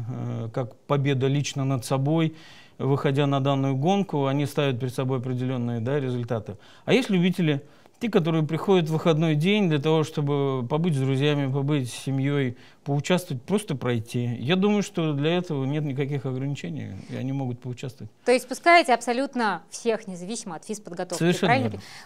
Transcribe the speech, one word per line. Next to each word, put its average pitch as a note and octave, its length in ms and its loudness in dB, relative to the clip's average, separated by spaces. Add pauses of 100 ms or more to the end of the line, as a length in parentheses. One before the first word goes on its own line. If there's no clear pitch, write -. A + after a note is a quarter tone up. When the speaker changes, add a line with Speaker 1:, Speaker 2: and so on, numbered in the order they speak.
Speaker 1:
э, A#2+ 460 -6
как B2 280 -6
победа C#3 440 2
лично C#3 400 0
над C3+ 180 0
собой, D#3 520 2 (420)
выходя C#3 480 2
на C#3 140 2
данную C3+ 360 2
гонку, D#3+ 520 0
они C#3+ 180 0
ставят C3+ 340 0
перед B2+ 140 -4
собой C3 240 0
определённые, B2 640 -4
да, C3+ 200 -2
результаты. B2 580 -4 (280)
А D3 80 2
есть B3 160 2
любители, F3 540 2 (360)
те, A#3+ 100 -4
которые E3 320 2
приходят D#3+ 480 2
в D#3+ 40 0
выходной D#3+ 420 2
день F#3+ 340 2
для D3+ 80 2
того, D#3 260 2
чтобы C#3+ 640 -2
побыть D#3 280 0
с C3+ 40 0
друзьями, C3+ 540 2
побыть C#3 380 0
с - 20 -12
семьёй, C3+ 640 0 (260)
поучаствовать, D3 600 0
просто F#3+ 320 -2
пройти. A#2+ 500 -2 (140)
Я C#3 160 0
думаю, G3+ 260 2
что D#3+ 320 -2
для D3+ 240 2
этого D#3 280 -2
нет D3+ 180 -2
никаких C#3 420 -4
ограничений, C3+ 680 -6 (180)
и B2 40 -10
они B2 160 -6
могут C3 280 -4
поучаствовать. B2 520 -12 (140)
Speaker 2:
То B3 60 4
есть B3+ 160 2
пускаете E4 480 6
абсолютно A#3 760 -2
всех, G#3+ 380 -4
независимо F3+ 480 -10
от D#3 100 -14
физподготовки, F3+ 540 -8
Speaker 1:
Совершенно F3 280 2
Speaker 2:
правильно? D#3+ 200 4
Speaker 1:
верно. G2 140 -6 (240)